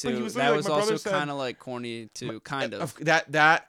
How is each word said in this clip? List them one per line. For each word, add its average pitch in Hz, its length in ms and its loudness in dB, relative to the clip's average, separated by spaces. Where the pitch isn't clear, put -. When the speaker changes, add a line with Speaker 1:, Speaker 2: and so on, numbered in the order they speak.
Speaker 1:
but 120 120 -2
he - 40 -2
Speaker 2:
too. - 60 -4
Speaker 1:
was - 100 -8
Speaker 2:
That - 100 -4
Speaker 1:
literally 147 140 4
Speaker 2:
was 151 80 -2
Speaker 1:
like, 156 60 0
"My 151 40 2
brother 214 160 2
Speaker 2:
also 160 40 0
Speaker 1:
said," 147 220 -2
Speaker 2:
kinda, 147 160 -4
like, 131 240 -6
corny 120 560 -10
too, 123 140 -10
Speaker 1:
my, 110 120 -8
Speaker 2:
kind 131 340 -4
Speaker 1:
uh, - 40 -8
Speaker 2:
of. 147 40 -4
Speaker 1:
of, - 220 -8
that, 160 280 2
that, 156 360 6